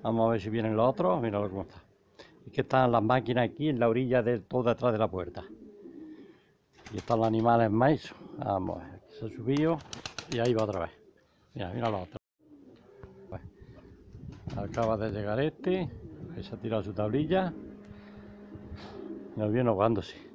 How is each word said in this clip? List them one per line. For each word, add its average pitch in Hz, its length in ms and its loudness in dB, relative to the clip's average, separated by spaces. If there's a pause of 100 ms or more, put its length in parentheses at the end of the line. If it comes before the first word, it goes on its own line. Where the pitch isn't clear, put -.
Vamos 113 220 4
a 113 60 6
ver 113 100 2
si 104 80 -6
vienen 110 280 0
los 117 120 6
otros. 170 320 2
Míralo 104 280 0
cómo 95 140 -6
está. - 200 -16 (640)
Es - 80 -16
que 143 80 0
están 127 320 4
las 113 100 6
máquinas 117 460 2
aquí 147 180 -2
en 139 100 0
la 117 120 4
orilla 123 340 2
del 113 200 0
todo 127 200 0
detrás 120 300 4
de 107 60 0
la 110 100 4
puerta. 90 340 -6 (1500)
Y 101 40 -4
están 113 200 2
los 113 100 4
animales 113 420 4
más. 127 460 2 (220)
Vamos 92 440 -2
a 82 40 -12
ver. - 240 -16
Se - 160 -12
ha 110 40 -8
subido 143 480 0 (540)
y 120 80 -2
ahí 120 140 4
va 110 100 4
otra 101 180 0
vez. 82 100 -4 (640)
Mira, 92 200 -6
mira 117 160 0
los 98 140 -2
otros. - 160 -14 (1080)
Bueno, - 160 -12 (1080)
acaba 110 400 0
de 107 160 -2
llegar 104 300 -2
este. 180 480 0 (440)
Ahí - 80 -10
se - 140 -10
ha - 20 -12
tirado 110 240 0
su 101 120 -6
tablilla. 151 600 2 (1800)
Y - 40 -6
nos 107 120 2
viene 120 180 4
ahogándose. 104 460 2 (200)